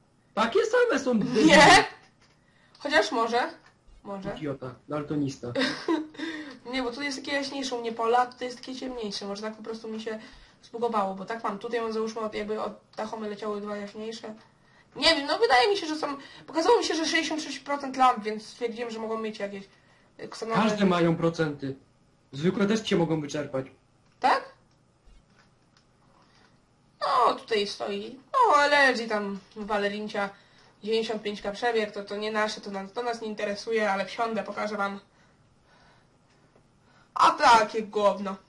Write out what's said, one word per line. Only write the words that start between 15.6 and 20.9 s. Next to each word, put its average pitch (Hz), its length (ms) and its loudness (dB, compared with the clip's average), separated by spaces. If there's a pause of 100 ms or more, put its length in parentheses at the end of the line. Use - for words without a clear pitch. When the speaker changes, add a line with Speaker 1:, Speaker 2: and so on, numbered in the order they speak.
Speaker 2:
mi 403 60 2
się, 330 100 -6
że 302 100 -4
są... 285 200 -6 (300)
Pokazało 392 320 4
mi 330 60 0
się, 359 100 -2
że 311 120 0
sześćdziesiąt 320 360 0
sześć 277 160 -10
procent 277 380 -6
lamp, 247 280 4
więc 214 220 -6
stwierdziłem, 233 440 -6
że 220 80 -8
mogą 220 200 -4
mieć 220 200 -6
jakieś, 202 260 -8 (540)
e, - 100 -12
ksenony. 226 340 -2
Speaker 1:
Każde 208 220 2
mają 170 320 4